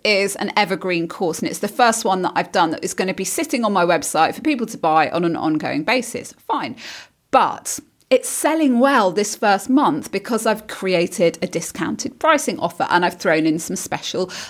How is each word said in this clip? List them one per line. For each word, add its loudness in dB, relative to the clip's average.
is 2
an -4
evergreen 0
course, -4
and -4
it's -6
the -4
first 2
one 2
that -2
I've -2
done 2
that -6
is -6
gonna -2
be -6
sitting -2
on 0
my 4
website 2
for -12
people 0
to -12
buy 4
on -2
an 0
ongoing -2
basis. -4
Fine. -6
But 0
it's 2
selling 2
well 4
this -2
first 2
month 2
because -4
I've 0
created 0
a -2
discounted -6
pricing 0
offer -2
and 4
I've -2
thrown 2
in 2
some -6
special -6